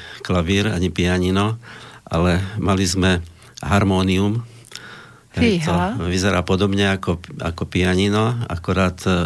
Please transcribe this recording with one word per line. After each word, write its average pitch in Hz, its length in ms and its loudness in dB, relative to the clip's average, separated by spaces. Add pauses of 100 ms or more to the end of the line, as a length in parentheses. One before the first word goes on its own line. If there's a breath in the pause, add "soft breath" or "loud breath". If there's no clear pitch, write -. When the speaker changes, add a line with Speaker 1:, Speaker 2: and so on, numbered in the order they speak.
(220 loud breath)
Speaker 1:
klavír 95 480 0
ani 87 240 0
pianino, 92 640 0 (480 loud breath)
ale 87 380 2 (180)
mali 95 240 2
sme 90 400 0 (380 loud breath)
harmónium. 98 840 2 (920 loud breath)
Hej, 180 320 2
to - 0 -
Speaker 2:
Fíha. 175 320 0
Speaker 1:
vyzerá 90 400 0
podobne 98 560 2
ako, 85 240 -4 (240)
ako 85 240 -6
pianino, 101 640 2 (160)
akorát, 92 560 0
e, 95 80 2 (120)